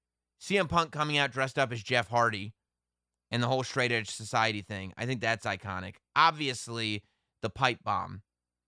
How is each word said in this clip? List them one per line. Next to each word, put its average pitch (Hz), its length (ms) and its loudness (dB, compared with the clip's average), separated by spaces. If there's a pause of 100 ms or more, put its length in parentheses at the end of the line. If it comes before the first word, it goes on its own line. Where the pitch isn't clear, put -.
(400)
C - 180 0
M 175 120 2
Punk 165 220 2
coming 151 260 0
out 139 140 2
dressed 131 280 -2
up 123 140 2
as 113 100 -8
Jeff 123 240 2
Hardy 113 460 2 (760)
and 120 120 2
the 117 40 2
whole 131 160 2
Straight 123 280 0
Edge 113 180 -2
Society 110 520 -2
thing, 95 360 -8
I 117 80 -6
think 127 140 -4
that's 113 260 0
iconic. 92 500 -6 (200)
Obviously, 120 880 0 (380)
the 113 80 -2
pipe 127 340 0
bomb. 95 380 -4 (460)